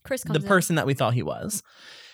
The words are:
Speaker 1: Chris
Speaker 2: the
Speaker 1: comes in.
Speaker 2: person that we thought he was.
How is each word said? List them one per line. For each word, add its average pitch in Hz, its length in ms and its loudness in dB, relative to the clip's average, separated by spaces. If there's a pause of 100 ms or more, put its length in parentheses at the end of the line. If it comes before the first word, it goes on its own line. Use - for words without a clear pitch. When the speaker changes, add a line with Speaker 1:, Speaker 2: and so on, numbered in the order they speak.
Speaker 1:
Chris - 180 -4
Speaker 2:
the 165 60 -12
Speaker 1:
comes 156 160 0
in. 196 40 -8
Speaker 2:
person 180 280 4
that 151 100 2
we 139 80 2
thought 123 200 2
he 123 80 0
was. 78 400 -6 (500)